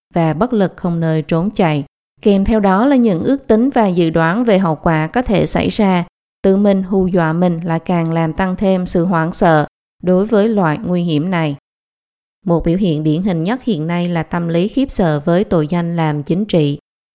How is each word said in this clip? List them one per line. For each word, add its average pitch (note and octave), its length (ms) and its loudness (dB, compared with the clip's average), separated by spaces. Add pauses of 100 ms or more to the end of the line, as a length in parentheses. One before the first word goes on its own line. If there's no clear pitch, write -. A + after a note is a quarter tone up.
(140)
và D#3+ 200 0
bất A3 180 -2
lực G3+ 240 0
không E3+ 240 -4
nơi D#3+ 220 0
trốn E3+ 280 -2
chạy. D3+ 340 0 (380)
Kèm G3 220 4
theo A3+ 160 2
đó G3+ 260 2
là C#4+ 100 4
những A3+ 280 2
ước C#4 220 -2
tính A#3 240 2
và A3 180 2
dự E3+ 220 2
đoán E3 340 0
về G#3 140 2
hậu E3 180 0
quả D#3 300 0
có - 160 -2
thể E3 240 0
xảy E3+ 220 -2
ra. F#3 360 0 (380)
Tự G3 140 2
mình G3 260 2
hù F#3+ 240 0
dọa E3+ 260 0
mình E3+ 320 0
lại E3 140 -2
càng E3 340 -2
làm E3 200 -2
tăng F#3 240 -4
thêm F#3 300 0
sự E3+ 180 0
hoảng E3+ 280 -2
sợ D#3+ 340 2 (360)
đối F3+ 240 2
với A3 220 2
loại F#3+ 360 0
nguy F3 180 -2
hiểm E3 280 -2
này. D#3+ 260 -2 (920)
Một E3+ 180 0
biểu E3+ 120 0
hiện D#3+ 260 0
điển D#3 200 0
hình F3 220 -2
nhất A3+ 180 -4
hiện D#3+ 240 -4
nay F3 220 -4
là E3+ 140 -2
tâm E3+ 260 -6
lý E3+ 200 0
khiếp C4 220 -2
sợ D#3 340 0
với F3 200 2
tội D#3+ 220 0
danh E3+ 300 -4
làm D3+ 260 -2
chính F3 220 -2
trị. D3 340 0 (360)